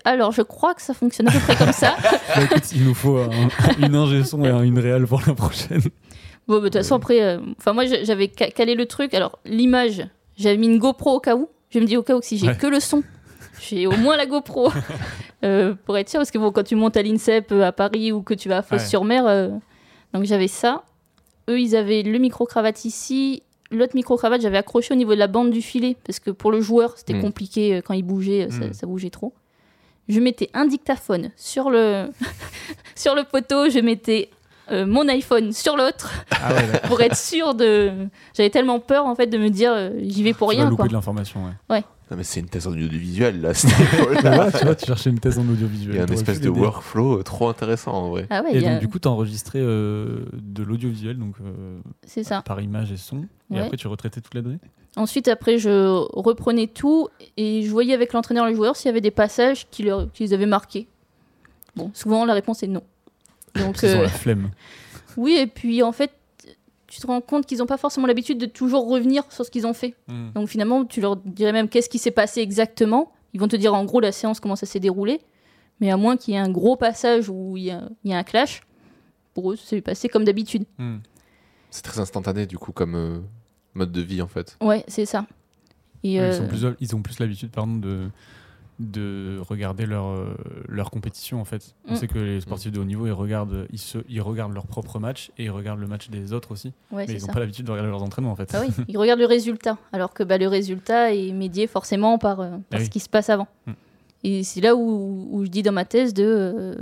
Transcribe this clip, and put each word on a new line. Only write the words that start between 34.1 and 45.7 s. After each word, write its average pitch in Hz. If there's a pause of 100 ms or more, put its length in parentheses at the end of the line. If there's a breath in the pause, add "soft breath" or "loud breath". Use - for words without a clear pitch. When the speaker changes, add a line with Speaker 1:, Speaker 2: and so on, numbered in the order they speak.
Speaker 1:
euh, 190
mon 269
iPhone 247
sur 294
l'autre 262 (200)
Speaker 2:
Ah 127
ouais, 123
d'accord. 110
Speaker 1:
<laughs> -
pour 233
être 233
sûr 320
de. 208 (440 soft breath)
J'avais 208
tellement 254
peur 277
en 240
fait 240
de 226
me 214
dire, 214
euh, 190 (100)
j'y 196
vais 226
pour 220
Speaker 2:
Tu 214
vas -
Speaker 1:
rien, -
Speaker 2:
louper 113
Speaker 1:
quoi. 120
Speaker 2:
de 113
l'information, 104
ouais. 90 (260)
Speaker 1:
Ouais. - (260)
Speaker 3:
Non, -
mais 90
c'est -
une 87
thèse 87
en 90
audiovisuel, 87
là, 80
à 85
ce -
<laughs> -
niveau-là. -
Speaker 2:
Ouais, 196
tu -
vois, 156
tu -
cherchais 127
une 120
thèse 123
en -
audiovisuel, 107